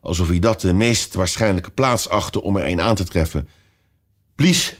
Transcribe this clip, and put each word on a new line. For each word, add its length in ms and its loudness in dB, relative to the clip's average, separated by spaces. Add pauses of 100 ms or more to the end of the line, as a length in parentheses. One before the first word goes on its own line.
alsof 280 -2
hij 100 2
dat 220 2
de 120 2
meest 420 0
waarschijnlijke 560 0
plaats 380 0
achtte 340 -2
om 140 -2
er 100 -2
een 140 -2
aan 140 2
te 100 -2
treffen. 440 -2 (840)
Blies 460 0